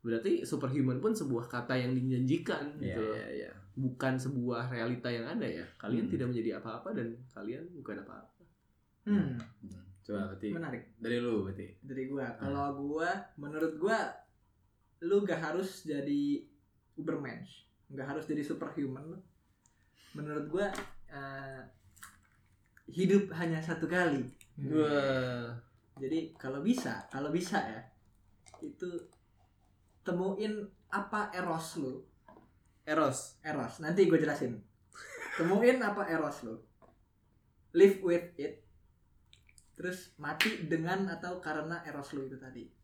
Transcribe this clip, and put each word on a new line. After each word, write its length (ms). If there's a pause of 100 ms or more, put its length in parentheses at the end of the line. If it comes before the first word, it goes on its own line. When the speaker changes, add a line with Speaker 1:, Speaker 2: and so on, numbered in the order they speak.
Speaker 1:
berarti 420
superhuman 560
pun 120
sebuah 380
kata 260
yang 160
dijanjikan 840
Speaker 2:
Iya, 80
Speaker 1:
gitu 160
loh. 160
Speaker 2:
iya, 100 (140)
iya. 100 (220)
Speaker 1:
Bukan 420
sebuah 540
realita 400
yang 160
ada 180
ya. 220 (100)
Kalian 300
Speaker 2:
Hmm. 80
Speaker 1:
tidak 160
menjadi 280
apa-apa 360
dan 160 (180)
kalian 460
bukan 260
apa-apa. 460 (640)
Speaker 3:
Hmm. 260 (300)
Speaker 2:
Hmm. 180 (200)
Coba 260
berarti 240
Speaker 3:
Menarik. 320 (140)
Speaker 2:
dari 220
lu 260
berarti. 240 (120)
Speaker 3:
Dari 260
gua. 200
Speaker 2:
Hmm. 140
Speaker 3:
Kalau 260 (140)
gua, 300 (260)
menurut 400
gua, 220 (1040)
lu 180
gak 220
harus 420
jadi 640 (460)
Ubermensch, 720 (220)
gak 180
harus 160
jadi 160
superhuman 640
lu. 140 (960)
Menurut 340
gua, 240 (340)
eh, 540 (1300)
hidup 440
hanya 280
satu 260
kali. 380 (400)
Speaker 1:
Wah. 880 (420)
Speaker 3:
Jadi 400
kalau 280
bisa, 460
kalau 200
bisa 320
ya, 220 (800)
itu 280 (1120)
temuin 560 (320)
apa 420
eros 460
lu. 240 (840)
Speaker 1:
Eros. 580
Speaker 3:
Eros. 360
Nanti 280
gua 100
jelasin. 400 (760)
Temuin 440
apa 280
eros 360
lu. 140 (1160)
Live 260
with 360
it. 280 (1120)
Terus 420
mati 320 (160)
dengan 420
atau 320
karena 460
eros 280
lu 120
itu 120
tadi. 280 (200)